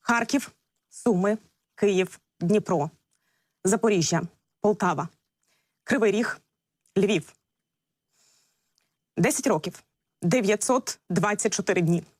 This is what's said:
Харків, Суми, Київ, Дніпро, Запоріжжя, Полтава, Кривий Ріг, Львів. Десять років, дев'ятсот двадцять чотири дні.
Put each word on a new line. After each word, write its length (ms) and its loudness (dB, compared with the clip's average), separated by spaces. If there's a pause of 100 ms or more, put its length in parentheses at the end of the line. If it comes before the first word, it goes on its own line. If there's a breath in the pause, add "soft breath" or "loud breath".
Харків, 520 -2 (380)
Суми, 480 0 (360)
Київ, 460 0 (200)
Дніпро, 500 0 (720)
Запоріжжя, 580 0 (380)
Полтава, 480 0 (760)
Кривий 280 0
Ріг, 280 -4 (560)
Львів. 360 0 (1800)
Десять 300 0
років, 360 -2 (400)
дев'ятсот 760 0 (120)
двадцять 440 -2
чотири 280 -2
дні. 200 0 (180)